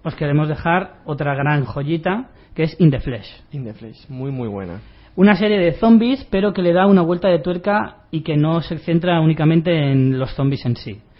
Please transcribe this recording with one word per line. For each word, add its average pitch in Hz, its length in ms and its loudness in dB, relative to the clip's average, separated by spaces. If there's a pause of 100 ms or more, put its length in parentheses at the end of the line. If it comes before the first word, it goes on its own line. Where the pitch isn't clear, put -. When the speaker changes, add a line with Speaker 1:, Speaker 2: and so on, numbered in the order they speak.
Speaker 1:
os 165 120 -6
queremos 151 320 0
dejar 170 580 -2
otra 143 300 -4
gran 143 300 0
joyita, 160 640 -4 (240)
que 156 100 -2
es - 160 -6
In 160 120 6
the 127 80 -2
Flesh. 117 280 -8 (240)
Speaker 2:
In 139 140 -12
the 107 80 -12
Flesh, - 340 -20
muy, 131 240 -10
muy 127 160 -6
buena. 98 340 -10 (340)
Speaker 1:
Una 202 200 6
serie 208 220 0
de 170 160 2
zombies, 233 560 2
pero 196 240 0
que 196 80 -4
le 175 120 2
da 185 120 4
una 196 160 6
vuelta 175 280 0
de 175 100 2
tuerca 185 720 -4
y 160 100 -4
que 151 160 -2
no 160 240 2
se 160 180 -8
centra 170 400 0
únicamente 160 720 2
en 131 280 2
los 127 160 -4
zombies 139 300 -2
en 120 100 0
sí. 104 260 -14 (180)